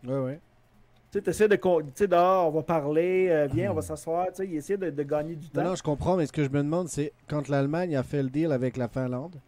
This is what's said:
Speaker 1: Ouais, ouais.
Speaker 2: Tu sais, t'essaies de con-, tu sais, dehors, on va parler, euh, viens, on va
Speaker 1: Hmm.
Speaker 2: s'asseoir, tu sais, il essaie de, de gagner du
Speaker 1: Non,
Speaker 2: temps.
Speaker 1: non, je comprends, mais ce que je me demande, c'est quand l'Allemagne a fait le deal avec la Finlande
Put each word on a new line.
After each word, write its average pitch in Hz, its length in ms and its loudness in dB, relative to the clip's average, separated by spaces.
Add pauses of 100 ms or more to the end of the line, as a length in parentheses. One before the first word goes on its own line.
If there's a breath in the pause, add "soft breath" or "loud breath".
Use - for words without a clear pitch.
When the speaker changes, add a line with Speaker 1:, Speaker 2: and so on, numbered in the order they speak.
Speaker 1:
Ouais, 131 140 -2
ouais. 135 200 -4 (720)
Speaker 2:
Tu 202 80 -2
sais, - 40 -10
t'essaies 202 240 2
de 202 80 6
con-, 180 260 4
tu 151 140 -8
sais, 202 120 0
dehors, 180 400 6
on 151 40 2
va 151 120 -2
parler, 170 680 2
euh, 151 220 4
viens, 180 200 0
on - 40 -2
va 156 60 -2
Speaker 1:
Hmm. - 20 -6
Speaker 2:
s'asseoir, 165 440 -4
tu 180 100 -8
sais, 190 100 -4
il 175 100 -6
essaie 190 200 -4
de, 185 120 -4
de 143 140 -4
gagner 151 320 -2
du 156 180 -12
Speaker 1:
Non, - 80 -2
Speaker 2:
temps. 170 80 0
Speaker 1:
non, 185 60 -2
je - 80 -10
comprends, 151 340 0
mais 165 80 2
ce 131 60 -6
que 151 120 0
je 139 60 0
me 143 140 2
demande, 170 260 0
c'est 143 240 -4 (140)
quand 147 220 -4
l'Allemagne 147 460 0
a 131 80 0
fait 143 200 -2
le 131 60 -2
deal 151 220 0
avec 127 260 0
la 123 100 -2
Finlande 131 480 -6 (120)